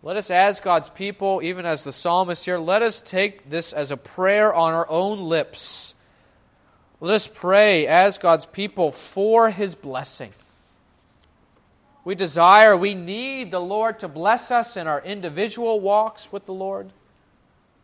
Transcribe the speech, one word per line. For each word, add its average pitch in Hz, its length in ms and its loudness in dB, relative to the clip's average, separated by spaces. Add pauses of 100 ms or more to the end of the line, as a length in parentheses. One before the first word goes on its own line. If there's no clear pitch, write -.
Let 170 140 -6
us 202 120 -8
as 190 300 4
God's 170 300 0
people, 196 520 -4
even 175 240 -6
as 160 180 -4
the 139 80 -10
psalmist 175 540 -2
here, 180 140 -2
let 185 240 2
us 226 180 -2
take 190 480 -6
this 165 240 -6
as 147 160 -4
a 139 80 -6
prayer 202 560 2
on 165 200 2
our 165 140 -2
own 190 340 -2
lips. - 760 -6 (1040)
Let 180 160 -2
us 208 120 -2
pray 185 600 2
as 185 320 4
God's 165 260 2
people 196 460 -4
for 220 580 0
his 190 240 -6
blessing. 131 580 -12 (1800)
We 190 80 -6
desire, 185 600 6
we 196 180 -2
need 220 560 -10
the 180 80 -4
Lord 214 400 -4
to 190 80 -12
bless 185 420 -2
us 233 280 -2
in 165 100 -8
our 147 140 -2
individual 202 800 -6
walks 214 500 -2
with 202 140 -12
the 190 80 -14
Lord. 190 400 -10 (920)